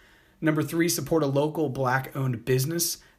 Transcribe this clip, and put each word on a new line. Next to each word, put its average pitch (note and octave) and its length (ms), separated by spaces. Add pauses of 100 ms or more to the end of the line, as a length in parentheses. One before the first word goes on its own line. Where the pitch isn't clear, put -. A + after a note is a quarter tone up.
(400)
Number D#3 240
three, E3 240
support D#3+ 340
a C#3+ 40
local D3 420
Black-owned C3 760
business. D3 540 (200)